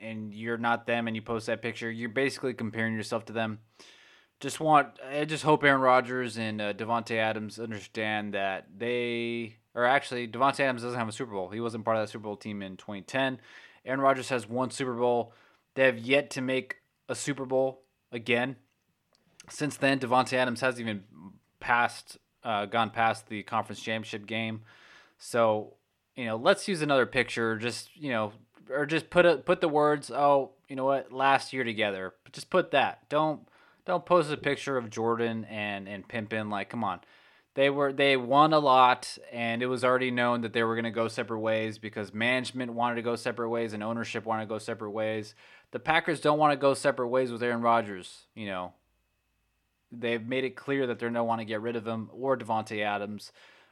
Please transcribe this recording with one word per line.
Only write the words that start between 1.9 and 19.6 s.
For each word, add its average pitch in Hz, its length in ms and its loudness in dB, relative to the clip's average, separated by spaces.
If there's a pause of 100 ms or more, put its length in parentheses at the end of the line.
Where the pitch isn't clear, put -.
basically 131 440 -2
comparing 113 400 -2
yourself 110 320 -4
to 110 80 -12
them. 110 260 -4 (800)
Just 139 200 -8
want, 151 420 4
I 143 240 -4
just 156 180 -6
hope 151 200 4
Aaron 139 180 6
Rodgers 127 560 4
and, 107 220 -4
uh, 104 140 -2
Davante 113 420 -2
Adams 110 440 -2
understand 107 760 -6
that 98 340 -4 (100)
they, 117 800 -4 (160)
or 120 120 0
actually, 123 420 2
Davante 127 320 2
Adams 131 220 0
doesn't 123 180 -4
have 113 80 -2
a 104 60 -8
Super 123 180 -8
Bowl. 92 180 -6
He 107 120 -8
wasn't 113 240 -6
part 113 120 2
of 110 60 0
that 104 80 -6
Super 110 120 -12
Bowl 104 120 -8
team 101 260 -10
in 95 140 -10
twenty 98 280 -14
ten. 131 360 -2 (460)
Aaron 135 160 -2
Rodgers 135 280 2
has 113 200 -2
one 123 200 -2
Super 127 240 -4
Bowl. 120 400 0 (420)
They 131 100 4
have 123 120 4
yet 135 340 2
to 139 100 -6
make 127 360 -4 (320)
a 120 60 -4
Super 135 300 -6
Bowl 131 380 0 (280)
again. 120 460 -2 (920)
Since - 280 -4